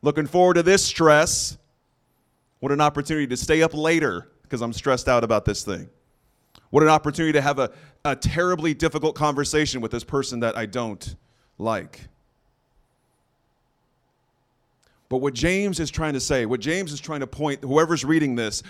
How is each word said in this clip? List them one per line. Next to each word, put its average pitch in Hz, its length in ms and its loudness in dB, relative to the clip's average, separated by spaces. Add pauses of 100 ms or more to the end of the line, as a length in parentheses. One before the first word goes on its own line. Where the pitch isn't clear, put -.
Looking 147 240 0
forward 180 260 6
to 170 80 4
this 185 240 4
stress. - 720 4 (1000)
What 139 120 -4
an 143 80 2
opportunity 147 460 0
to 123 100 -6
stay 160 280 2
up 156 100 2
later 151 560 0 (180)
'cause 120 140 -6
I'm 120 100 -4
stressed 127 380 0
out 120 140 4
about 110 220 0
this 104 180 -2
thing. 95 260 -8 (800)
What 147 140 6
an 156 60 6
opportunity 156 440 2
to 147 80 2
have 139 160 -2
a, 131 140 -2 (340)
a 139 100 -2
terribly 170 600 -2
difficult 151 400 -2
conversation 143 640 -2
with 110 80 -4
this 113 140 -8
person 131 380 -4
that 113 140 -2
I 113 120 -6
don't 110 480 -8 (420)
like." 107 500 -8 (3000)
But 131 80 0
what 135 160 -2
James 180 460 -2
is 156 100 -6
trying 156 240 -4
to 135 60 -4
say, 123 260 -2
what 120 140 -2
James 160 340 -4
is 139 60 -12
trying 151 220 -10
to 127 60 -6
point, 143 360 -6
whoever's 156 420 2
reading 147 300 2
this, 110 340 -4